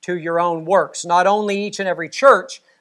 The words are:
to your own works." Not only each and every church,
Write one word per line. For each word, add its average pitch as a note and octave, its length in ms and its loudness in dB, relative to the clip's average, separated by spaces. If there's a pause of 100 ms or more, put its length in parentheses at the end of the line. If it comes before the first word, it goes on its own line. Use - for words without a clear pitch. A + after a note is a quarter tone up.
to F3+ 160 -6
your E3+ 240 -4
own E3+ 240 -2
works." E3 400 0
Not F3 220 2
only G3+ 300 0
each G3+ 220 -6
and G3 100 -4
every E3 200 -4
church, G#3 520 2 (200)